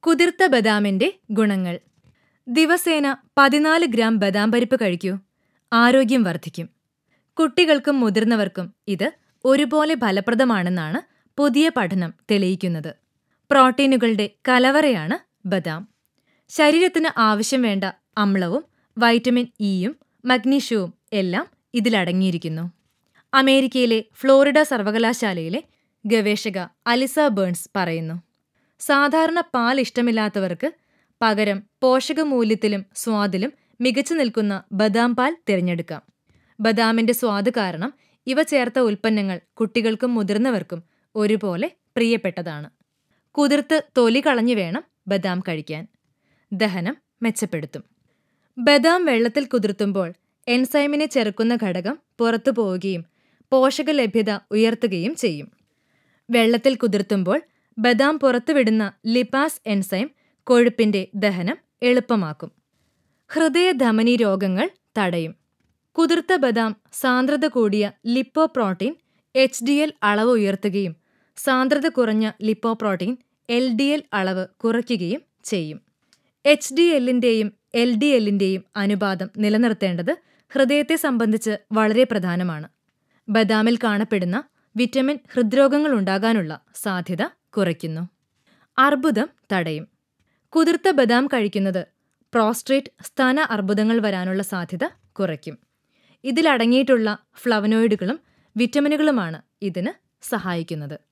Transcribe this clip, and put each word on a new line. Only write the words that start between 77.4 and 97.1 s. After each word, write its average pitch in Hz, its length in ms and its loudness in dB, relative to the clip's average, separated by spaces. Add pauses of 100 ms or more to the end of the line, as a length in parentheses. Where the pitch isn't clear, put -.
എൽ 240 220 2
ഡി 240 100 0
എല്ലിന്റെയും 202 580 0 (120)
അനുപാതം 196 600 -2
നിലനിർത്തേണ്ടത് 208 800 0 (360)
ഹൃദയത്തെ 285 440 2
സംബന്ധിച്ച് 220 600 -2 (160)
വളരെ 214 320 2
പ്രധാനമാണ്. 180 640 -4 (600)
ബദാമിൽ 220 560 2
കാണപ്പെടുന്ന 208 600 -2 (320)
വിറ്റമിൻ 262 420 -2 (140)
ഹൃദ്രോഗങ്ങൾ 277 600 2
ഉണ്ടാകാനുള്ള 196 680 -2 (140)
സാധ്യത 185 480 -6 (340)
കുറയ്ക്കുന്നു. 170 520 -4 (720)
അർബുദം 277 500 2 (240)
തടയും. 160 360 -4 (600)
കുതിർത്ത 330 420 2
ബദാം 254 360 2
കഴിക്കുന്നത് 196 600 -2 (480)
പ്രോസ്ട്രേറ്റ് 240 560 0 (120)
സ്തന 262 380 0
അർബുദങ്ങൾ 214 600 0
വരാനുള്ള 190 420 -4
സാധ്യത 185 460 -6 (240)
കുറയ്ക്കും. 160 460 -8 (640)
ഇതിലടങ്ങിയിട്ടുള്ള 247 960 2 (180)